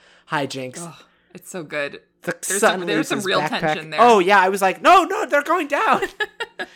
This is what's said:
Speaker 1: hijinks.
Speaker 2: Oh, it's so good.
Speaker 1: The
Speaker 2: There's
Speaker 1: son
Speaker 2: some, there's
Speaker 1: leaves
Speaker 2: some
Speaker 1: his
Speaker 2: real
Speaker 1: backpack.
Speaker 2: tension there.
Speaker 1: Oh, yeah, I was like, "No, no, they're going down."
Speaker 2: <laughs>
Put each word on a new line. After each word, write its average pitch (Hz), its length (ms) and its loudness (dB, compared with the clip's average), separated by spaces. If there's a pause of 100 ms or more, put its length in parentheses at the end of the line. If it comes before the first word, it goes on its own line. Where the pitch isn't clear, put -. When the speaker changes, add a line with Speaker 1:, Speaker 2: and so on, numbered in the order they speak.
(320)
Speaker 1:
hijinks. 131 480 -6
Speaker 2:
Oh, 170 200 -16 (340)
it's - 160 -20
so 185 140 -10
good. 147 380 -8 (220)
Speaker 1:
The - 80 -4 (140)
Speaker 2:
There's 196 140 -2
Speaker 1:
son 185 200 2
Speaker 2:
some, 175 80 -8
there's - 100 0
Speaker 1:
leaves - 100 -2
Speaker 2:
some 320 120 -4
Speaker 1:
his 202 60 -6
Speaker 2:
real 185 140 0
Speaker 1:
backpack. 226 220 -4
Speaker 2:
tension 160 300 -4
there. 156 100 0
Speaker 1:
Oh, 233 180 8
yeah, 190 220 4
I 185 80 4
was 190 120 -2
like, 185 200 0
"No, 339 240 6
no, 392 220 -4
they're 285 160 0
going 320 260 -2
down." 285 320 0 (580)
Speaker 2:
<laughs> - 160 -10